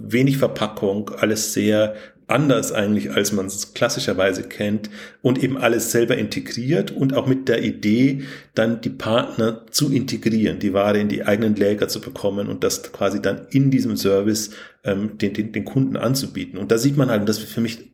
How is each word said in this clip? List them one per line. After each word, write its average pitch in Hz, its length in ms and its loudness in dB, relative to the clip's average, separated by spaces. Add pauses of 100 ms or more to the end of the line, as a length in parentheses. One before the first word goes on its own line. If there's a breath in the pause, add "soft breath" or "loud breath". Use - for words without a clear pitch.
wenig 127 340 2
Verpackung, 104 840 -2
alles 107 360 0
sehr 107 400 4 (340 loud breath)
anders 123 440 2
eigentlich, 104 380 0
als 101 220 0
man 95 140 -2
es - 280 -10
klassischerweise 95 680 0
kennt 107 440 -4 (320 loud breath)
und 135 220 2
eben 135 160 0
alles 117 320 0
selber 117 260 2
integriert 131 760 -2
und 135 240 0
auch 113 120 0
mit 131 200 0
der 113 160 2
Idee, 113 600 2 (320 loud breath)
dann 113 260 0
die - 100 -4
Partner - 800 -2
zu - 220 0
integrieren, 110 640 0
die 101 140 0
Ware 104 260 2
in 104 100 0
die 104 180 -4
eigenen 107 300 2
Läger 101 320 2
zu 107 120 -6
bekommen 101 480 -4
und 104 160 -4
das - 260 -4
quasi 101 300 -2
dann 98 300 -4
in 135 200 4
diesem 113 260 2
Service, 101 560 2 (300 loud breath)
ähm, 104 360 -2
den, 101 160 -2
den, 107 180 -4
den 104 140 -4
Kunden 135 320 0
anzubieten. 107 600 -4
Und 104 140 0
da 113 60 4
sieht 143 180 2
man 127 140 4
halt, 107 100 2
und 101 80 0
das 107 100 2
für - 220 -6
mich, - 340 -6